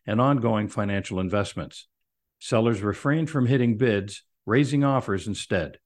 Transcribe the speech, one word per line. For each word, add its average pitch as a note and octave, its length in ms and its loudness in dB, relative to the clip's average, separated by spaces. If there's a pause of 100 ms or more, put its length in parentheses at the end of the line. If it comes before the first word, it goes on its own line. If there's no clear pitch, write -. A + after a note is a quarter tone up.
and A2 140 0
ongoing A#2 480 2
financial G2+ 540 -4
investments. F#2+ 640 -4 (520)
Sellers A2+ 420 2
refrained D3 480 -2
from C#3 160 0
hitting A#2+ 320 2
bids, G#2 460 0 (220)
raising C#3 380 2
offers A#2+ 420 0
instead. F#2 600 -4